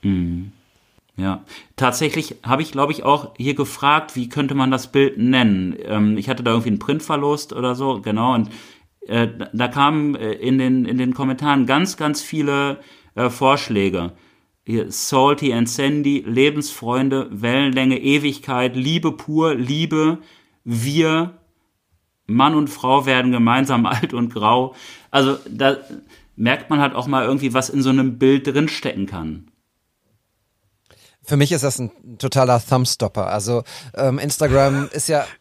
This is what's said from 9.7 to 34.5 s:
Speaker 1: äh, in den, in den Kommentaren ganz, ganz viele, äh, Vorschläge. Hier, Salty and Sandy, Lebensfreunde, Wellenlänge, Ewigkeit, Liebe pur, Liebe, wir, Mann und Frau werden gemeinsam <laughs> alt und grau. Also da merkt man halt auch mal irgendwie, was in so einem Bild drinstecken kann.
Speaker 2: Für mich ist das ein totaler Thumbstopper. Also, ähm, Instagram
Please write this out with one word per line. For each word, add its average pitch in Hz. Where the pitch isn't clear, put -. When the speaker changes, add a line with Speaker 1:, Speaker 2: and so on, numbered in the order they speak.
Speaker 1:
äh, 107
in 131
den, 127
in 127
den 127
Kommentaren 135
ganz, 151
ganz 151
viele, 139
äh, 120
Vorschläge. 101
Hier, 113
Salty 143
and 117
Sandy, 143
Lebensfreunde, 135
Wellenlänge, 131
Ewigkeit, 135
Liebe 156
pur, 156
Liebe, 156
wir, 156
Mann 131
und 151
Frau 131
werden 127
gemeinsam 120
<laughs> -
alt -
und 120
grau. 120
Also 139
da 135
merkt 123
man 147
halt 143
auch 120
mal 131
irgendwie, 131
was 131
in 139
so 131
einem 131
Bild 135
drinstecken 143
kann. 82
Speaker 2:
Für 147
mich 143
ist 143
das 135
ein 120
totaler 127
Thumbstopper. 120
Also, 107
ähm, 135
Instagram 139